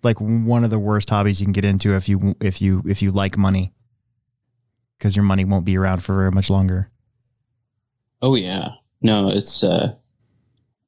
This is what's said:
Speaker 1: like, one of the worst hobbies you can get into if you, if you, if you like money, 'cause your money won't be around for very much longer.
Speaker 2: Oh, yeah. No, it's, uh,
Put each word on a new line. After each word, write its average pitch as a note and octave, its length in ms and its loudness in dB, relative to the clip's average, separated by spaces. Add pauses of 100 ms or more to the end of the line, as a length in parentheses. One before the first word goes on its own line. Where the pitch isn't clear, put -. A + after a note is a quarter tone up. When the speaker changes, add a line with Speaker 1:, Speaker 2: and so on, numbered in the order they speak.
Speaker 1:
like, A#2 180 0
one A#2 420 0
of A2+ 60 0
the A2 80 0
worst G#2 320 -2
hobbies G2+ 320 0
you G2 60 0
can G2 60 0
get G2 120 0
into G2 300 2
if F#2+ 120 -2
you, G2 320 0
if F#2+ 220 -4
you, F#2+ 260 0
if G2 140 -2
you G2+ 100 2
like G2 240 -2
money, F#2+ 380 0 (1300)
'cause G2+ 160 0
your G2+ 100 2
money G2 180 2
won't F#2+ 220 0
be F#2+ 120 0
around F#2 260 0
for G2 120 -4
very F#2+ 160 2
much F#2+ 200 0
longer. F#2+ 400 0 (1300)
Speaker 2:
Oh, C3 140 2
yeah. F#2 340 -4 (320)
No, G#2 280 2
it's, - 340 -2
uh, F2+ 320 0 (920)